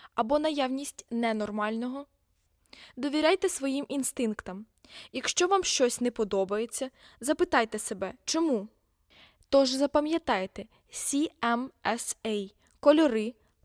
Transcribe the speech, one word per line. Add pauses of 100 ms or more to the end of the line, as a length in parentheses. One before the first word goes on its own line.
(140)
або
наявність
ненормального. (880)
Довіряйте
своїм
інстинктам. (460)
Якщо
вам
щось
не
подобається, (300)
запитайте
себе, (100)
чому. (800)
Тож
запам'ятайте: (240)
сі (120)
ем (160)
ес (100)
ей, (260)
кольори, (300)